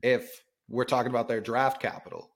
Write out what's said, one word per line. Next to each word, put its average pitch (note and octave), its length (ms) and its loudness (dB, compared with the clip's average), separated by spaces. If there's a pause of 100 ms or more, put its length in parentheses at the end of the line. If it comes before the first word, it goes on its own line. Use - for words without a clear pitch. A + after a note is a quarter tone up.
if B2 420 0 (260)
we're A#2+ 160 0
talking B2+ 240 2
about A#2+ 180 0
their A2+ 140 -2
draft A2+ 400 0
capital F2+ 540 -8